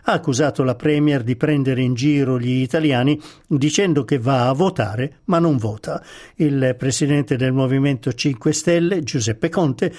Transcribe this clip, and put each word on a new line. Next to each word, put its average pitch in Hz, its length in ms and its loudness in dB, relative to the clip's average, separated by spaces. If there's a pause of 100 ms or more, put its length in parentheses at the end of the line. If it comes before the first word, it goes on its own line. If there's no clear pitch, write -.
ha 226 80 0
accusato 147 500 0
la 127 140 0
Premier 147 480 2
di 120 100 0
prendere 135 480 0
in 127 120 0
giro 131 440 0
gli 127 220 0
italiani 143 600 0 (280)
dicendo 151 560 0
che 139 160 0
va 123 280 2
a 135 40 2
votare 131 720 -2
ma 170 160 2
non 160 160 4
vota. 110 440 -4 (360)
Il 135 420 0
presidente 143 580 0
del 127 160 0
Movimento 135 600 0
Cinque 147 400 -2
Stelle, 170 500 0
Giuseppe 117 460 -2
Conte, 165 500 0